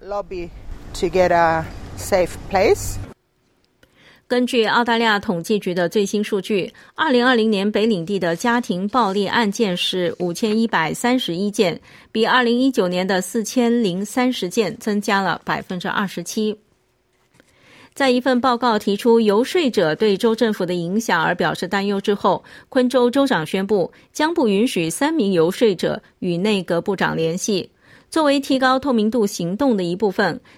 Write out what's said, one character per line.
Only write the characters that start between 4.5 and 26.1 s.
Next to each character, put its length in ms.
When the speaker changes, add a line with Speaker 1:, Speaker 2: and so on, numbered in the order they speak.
Speaker 2:
澳 180
大 140
利 60
亚 160
统 240
计 140
局 160
的 160
最 160
新 180
数 160
据， 320
二 160
零 140
二 100
零 140
年 200
北 180
领 180
地 140
的 160
家 260
庭 260
暴 240
力 140
案 260
件 240
是 440
五 120
千 260
一 100
百 260
三 240
十 180
一 140
件， 300
比 140
二 180
零 160
一 120
九 160
年 180
的 160
四 220
千 400
零 220
三 260
十 160
件 320
增 220
加 180
了 240
百 200
分 160
之 80
二 200
十 160
七。 320
在 160
一 100
份 220
报 160
告 220
提 180
出 220
游 240
说 260
者 240
对 240
州 180
政 160
府 140
的 80
影 260
响 240
而 120
表 180
示 140
担 180
忧 160
之 140
后， 280
昆 200
州 220
州 160
长 180
宣 220
布 240
将 220
不 140
允 200
许 220
三 240
名 180
游 200
说 240
者 260